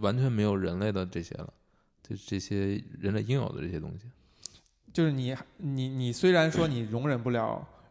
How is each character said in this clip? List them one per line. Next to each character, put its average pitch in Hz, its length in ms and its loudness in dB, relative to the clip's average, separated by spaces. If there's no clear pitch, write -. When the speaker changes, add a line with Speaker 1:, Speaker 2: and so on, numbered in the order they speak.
Speaker 1:
完 107 160 2
全 131 120 4
没 110 140 2
有 104 100 4
人 90 260 0
类 107 120 2
的 95 140 0
这 90 180 -4
些 - 120 -10
了， - 180 -12
就 - 140 -10
这 - 200 -4
些 98 460 0
人 98 140 0
类 107 80 0
应 117 160 0
有 117 160 -2
的 - 80 -8
这 80 80 -4
些 90 100 -4
东 76 180 -6
西。 113 140 -16
Speaker 2:
就 170 140 4
是 156 60 4
你， 131 240 -2
你， 135 320 -2
你 127 240 -2
虽 185 180 4
然 165 180 6
说 165 160 2
你 139 140 0
容 117 260 -2
忍 135 160 0
不 123 100 0
了 110 360 -2